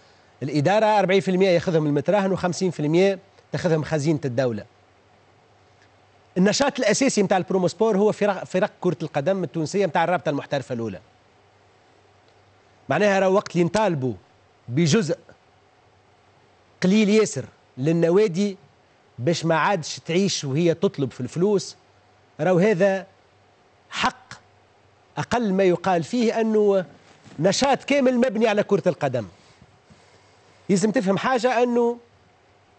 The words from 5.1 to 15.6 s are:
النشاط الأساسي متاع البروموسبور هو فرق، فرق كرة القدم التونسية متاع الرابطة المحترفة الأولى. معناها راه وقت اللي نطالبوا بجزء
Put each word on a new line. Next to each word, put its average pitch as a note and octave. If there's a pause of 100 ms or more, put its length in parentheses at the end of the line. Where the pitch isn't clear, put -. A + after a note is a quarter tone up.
النشاط A#3
الأساسي A3
متاع F#3+
البروموسبور F#3
هو G3+
فرق، G3+
فرق - (100)
كرة F3+
القدم E3+
التونسية E3+
متاع E3
الرابطة E3+
المحترفة C#3
الأولى. A2+ (1900)
معناها G3
راه F#3+
وقت F#3+
اللي F3
نطالبوا E3 (540)
بجزء D#3 (1600)